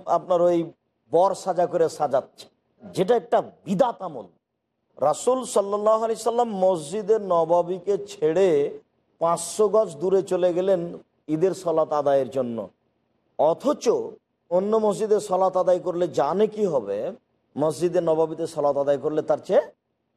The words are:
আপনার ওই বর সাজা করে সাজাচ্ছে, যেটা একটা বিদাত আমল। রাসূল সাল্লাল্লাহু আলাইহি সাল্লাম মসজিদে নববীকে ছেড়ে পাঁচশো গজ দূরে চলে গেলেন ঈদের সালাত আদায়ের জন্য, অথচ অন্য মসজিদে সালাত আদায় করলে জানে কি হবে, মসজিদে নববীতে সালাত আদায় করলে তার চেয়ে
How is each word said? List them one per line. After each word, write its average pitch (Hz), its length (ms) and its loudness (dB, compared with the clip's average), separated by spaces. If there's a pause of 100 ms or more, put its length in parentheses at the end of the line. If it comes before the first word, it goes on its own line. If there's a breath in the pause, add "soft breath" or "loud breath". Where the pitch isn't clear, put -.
আপনার 170 360 0
ওই 170 300 2 (400)
বর 185 240 4
সাজা 180 300 -2
করে 165 240 0
সাজাচ্ছে, 139 580 -4 (460)
যেটা 190 220 2
একটা 226 260 0
বিদাত 214 600 -2
আমল। 147 240 -12 (760)
রাসূল 240 440 0
সাল্লাল্লাহু 208 580 0
আলাইহি 226 180 -4
সাল্লাম 240 280 0
মসজিদে 185 680 0
নববীকে 175 800 0 (100)
ছেড়ে 160 720 0 (400)
পাঁচশো 170 500 0
গজ 196 260 2
দূরে 185 280 0
চলে 180 300 0
গেলেন 170 440 0 (300)
ঈদের 156 260 0
সালাত 160 380 -2
আদায়ের 139 380 2
জন্য, 117 400 -4 (680)
অথচ 170 500 0 (600)
অন্য 202 280 0
মসজিদে 208 420 2
সালাত 185 380 0
আদায় 180 220 2
করলে 175 280 -2
জানে 160 400 0
কি 208 180 -2
হবে, 120 460 -2 (460)
মসজিদে 160 440 0
নববীতে 160 460 0
সালাত 143 300 0
আদায় 143 200 0
করলে 151 240 -2
তার 151 160 0
চেয়ে 190 240 0 (560)